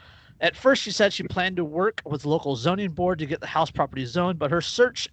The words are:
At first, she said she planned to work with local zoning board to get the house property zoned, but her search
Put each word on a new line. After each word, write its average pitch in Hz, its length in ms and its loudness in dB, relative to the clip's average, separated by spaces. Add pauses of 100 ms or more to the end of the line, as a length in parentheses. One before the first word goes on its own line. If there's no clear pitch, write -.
(400)
At 170 160 0
first, 262 260 4
she 214 80 -6
said 202 220 4
she - 100 -6
planned 185 360 -2
to 175 60 0
work 165 400 -2
with 147 200 -6
local 147 320 0
zoning 180 340 0
board 175 300 0
to 156 60 -4
get 156 140 -4
the 151 60 -10
house 160 240 0
property 135 340 -2
zoned, 175 360 0
but 143 100 0
her 170 100 2
search 247 520 0